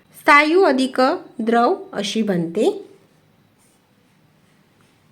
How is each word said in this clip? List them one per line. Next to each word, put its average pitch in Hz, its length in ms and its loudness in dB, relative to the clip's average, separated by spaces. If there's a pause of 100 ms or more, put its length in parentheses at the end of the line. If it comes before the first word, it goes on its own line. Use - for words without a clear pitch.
(200)
स्थायू 311 420 4
अधिक 262 400 0 (360)
द्रव 233 380 0 (160)
अशी 220 300 -6
बनते. 202 680 -2 (2250)